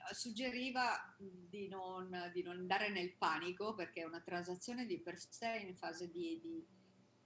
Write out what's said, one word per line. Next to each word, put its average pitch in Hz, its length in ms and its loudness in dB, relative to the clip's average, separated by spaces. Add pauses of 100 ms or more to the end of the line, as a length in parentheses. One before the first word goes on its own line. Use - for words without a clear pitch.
(120)
suggeriva, 247 1080 2
mm, 196 60 -6 (200)
di 202 200 -4
non, 185 640 -2
di 180 100 2
non 175 160 -4
andare 190 320 4
nel 180 220 2
panico, 180 640 2
perché 170 300 -2
una 165 160 -4
transazione 180 680 -2
di 175 120 2
per 170 220 -4
sé 226 440 0
in 180 120 -6
fase 170 340 -2
di, 165 320 0
di, 165 240 -4 (580)